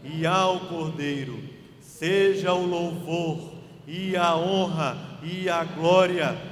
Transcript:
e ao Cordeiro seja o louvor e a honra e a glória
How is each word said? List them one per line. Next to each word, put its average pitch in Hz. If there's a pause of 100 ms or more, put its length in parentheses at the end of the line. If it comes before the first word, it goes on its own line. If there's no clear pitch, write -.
e 160
ao 185
Cordeiro 147 (380)
seja 190
o 180
louvor 170 (320)
e 185
a 170
honra 170
e 185
a 170
glória 175 (140)